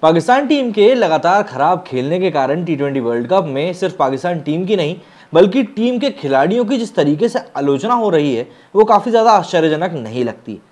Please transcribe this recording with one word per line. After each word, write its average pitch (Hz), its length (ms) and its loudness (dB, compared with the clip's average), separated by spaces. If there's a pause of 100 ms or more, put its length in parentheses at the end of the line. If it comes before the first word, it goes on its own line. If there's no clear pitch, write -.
पाकिस्तान 170 440 2
टीम 269 260 0
के 214 220 4
लगातार 185 480 2
खराब 165 440 -2
खेलने 135 340 -4
के 185 100 0
कारण 147 340 -2
टी 170 120 -4
ट्वेंटी 139 240 -2
वर्ल्ड 117 280 -2
कप 190 180 2
में 147 260 -4
सिर्फ 180 240 -6
पाकिस्तान 151 440 -2
टीम 151 260 -4
की 208 100 0
नहीं, 165 200 -2 (360)
बल्कि 190 320 4
टीम 233 340 -2
के 262 140 -2
खिलाड़ियों 151 520 0
की 247 140 -2
जिस 226 160 -6
तरीके 151 340 2
से 233 100 -4 (180)
आलोचना 143 380 -2
हो 226 160 0
रही 147 240 0
है, 113 120 -4 (280)
वो 214 100 6
काफ़ी 233 260 2
ज़्यादा 226 220 4
आश्चर्यजनक 165 600 0
नहीं 120 300 -6
लगती। 110 340 -10 (140)